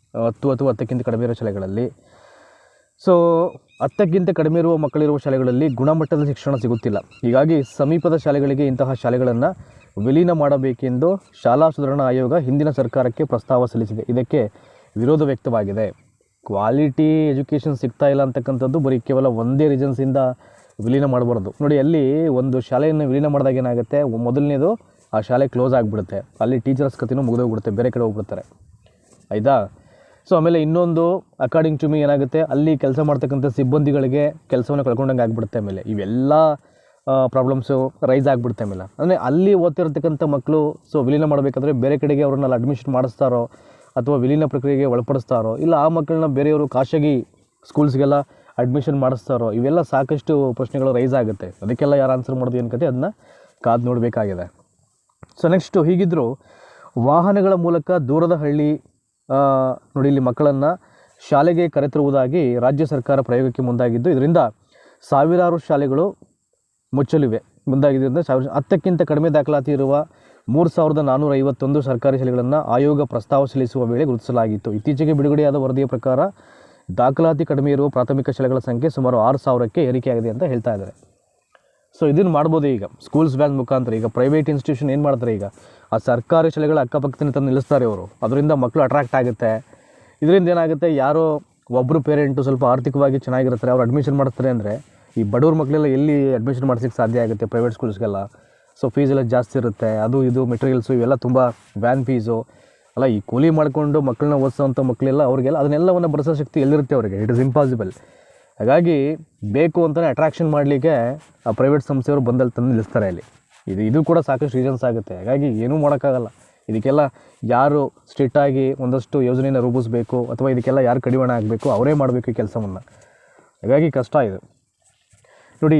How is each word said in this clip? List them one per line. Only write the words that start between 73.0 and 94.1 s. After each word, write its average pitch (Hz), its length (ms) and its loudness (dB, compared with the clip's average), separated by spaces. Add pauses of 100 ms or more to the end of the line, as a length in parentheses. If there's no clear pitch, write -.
ಪ್ರಸ್ತಾವ 139 400 0
ಸಲ್ಲಿಸುವ 131 400 -2
ವೇಳೆ 127 120 0
ಗುರುತಿಸಲಾಗಿತ್ತು. 117 680 -2
ಇತ್ತೀಚೆಗೆ 147 400 -2
ಬಿಡುಗಡೆಯಾದ 143 420 2
ವರದಿಯ 135 320 0
ಪ್ರಕಾರ 127 340 -2 (800)
ದಾಖಲಾತಿ 147 460 2
ಕಡಿಮೆ 143 320 0
ಇರುವ 143 120 2
ಪ್ರಾಥಮಿಕ 135 420 -2
ಶಾಲೆಗಳ 131 280 0
ಸಂಖ್ಯೆ 127 320 -2
ಸುಮಾರು 127 280 0
ಆರು 123 200 4
ಸಾವಿರಕ್ಕೆ 123 460 0
ಏರಿಕೆಯಾಗಿದೆ 123 500 0
ಅಂತ 123 80 -4
ಹೇಳ್ತಾ 123 320 -2
ಇದ್ದಾರೆ. 98 200 -10 (1040)
So 151 140 2
ಇದನ್ನು 175 260 4
ಮಾಡ್ಬೋದು 160 280 2
ಈಗ 120 180 -2 (220)
ಸ್ಕೂಲ್ಸ್ 147 300 0
ವ್ಯಾನ್ 143 200 0
ಮುಖಾಂತರ. 127 380 -2
ಈಗ 113 120 -2
ಪ್ರೈವೇಟ್ 139 440 0
ಇನ್‌ಸ್ಟಿಟ್ಯೂಷನ್ 143 400 -2
ಏನು 139 120 -2
ಮಾಡ್ತಾರೆ, 123 360 0
ಈಗ 98 60 -8 (480)
ಆ 113 40 0
ಸರ್ಕಾರಿ 131 540 0
ಶಾಲೆಗಳ 156 300 0
ಅಕ್ಕಪಕ್ಕದಲ್ಲಿ 139 520 -2
ತಂದು 139 140 0
ನಿಲ್ಲಿಸ್ತಾರೆ 131 380 0
ಅವರು, 101 220 -2 (160)
ಅದರಿಂದ 139 300 2
ಮಕ್ಕಳು 135 300 2
ಅಟ್ರಾಕ್ಟ್ 135 320 0
ಆಗುತ್ತೆ. 123 360 0 (720)
ಇದರಿಂದ 175 260 4
ಏನಾಗುತ್ತೆ, 165 460 0 (100)
ಯಾರೋ 156 200 2 (460)
ಒಬ್ಬರು 127 320 2
ಪೇರೆಂಟು 143 400 0
ಸ್ವಲ್ಪ 131 220 0
ಆರ್ಥಿಕವಾಗಿ 131 540 2
ಚೆನ್ನಾಗಿರ್ತಾರೆ, 127 520 -2
ಅವ್ರು 127 120 4
ಅಡ್ಮಿಷನ್ 139 380 0